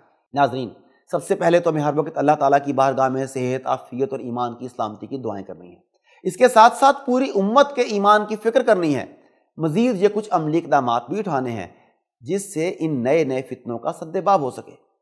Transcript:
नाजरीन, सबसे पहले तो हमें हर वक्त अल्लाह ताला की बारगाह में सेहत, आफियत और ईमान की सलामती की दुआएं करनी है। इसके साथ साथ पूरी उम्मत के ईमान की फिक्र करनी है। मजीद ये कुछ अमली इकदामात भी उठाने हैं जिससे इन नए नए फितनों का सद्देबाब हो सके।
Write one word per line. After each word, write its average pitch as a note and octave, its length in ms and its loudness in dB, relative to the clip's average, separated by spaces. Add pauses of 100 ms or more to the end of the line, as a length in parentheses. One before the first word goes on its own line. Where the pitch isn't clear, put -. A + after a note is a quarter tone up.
(340)
नाजरीन, B2+ 380 0 (400)
सबसे - 240 -2
पहले F3 240 2
तो E3+ 100 -2
हमें D#3 120 -2
हर D3 140 -2
वक्त D3+ 220 -4
अल्लाह C#3+ 200 2
ताला C#3+ 220 2
की C#3 140 -6
बारगाह C3 360 2
में C3 180 -4
सेहत, B2+ 400 -6
आफियत C3 460 -6
और B2+ 100 -8
ईमान A#2+ 300 -6
की A#2+ 160 -14
सलामती G#2+ 380 -10
की C3+ 120 -10
दुआएं G#2 240 -8
करनी F2 240 -18
है। F2+ 100 -20 (480)
इसके B3 240 2
साथ A3+ 220 8
साथ C#4 340 2
पूरी C4 260 0
उम्मत A#3+ 440 2
के A#3+ 160 0
ईमान G#3 340 4
की G#3+ 120 -6
फिक्र A3+ 260 0
करनी F3+ 300 2
है। A2 140 -4 (500)
मजीद F#3 400 0
ये G3 120 2
कुछ G#3 200 -6
अमली D#3+ 280 0
इकदामात C3 520 0
भी F#3+ 100 -4
उठाने C#3 320 -4
हैं G2 220 -10 (480)
जिससे E3 480 -6
इन D#3 300 -4
नए C#3+ 260 2
नए C3 180 -4
फितनों A#2+ 340 -12
का C#3+ 160 -8
सद्देबाब F3 480 0
हो B2+ 100 -4
सके। - 300 -18 (200)